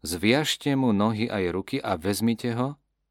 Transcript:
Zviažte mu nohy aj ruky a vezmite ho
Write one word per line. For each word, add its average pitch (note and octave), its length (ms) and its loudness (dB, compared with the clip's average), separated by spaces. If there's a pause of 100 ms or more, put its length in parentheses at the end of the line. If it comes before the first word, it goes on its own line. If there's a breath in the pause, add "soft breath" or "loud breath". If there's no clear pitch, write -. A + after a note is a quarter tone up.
Zviažte A2+ 720 0
mu C3 240 2
nohy A2 320 2
aj G2 240 0
ruky G2 240 -4
a A2 160 -2
vezmite G#2+ 640 0
ho C3+ 240 -4 (300)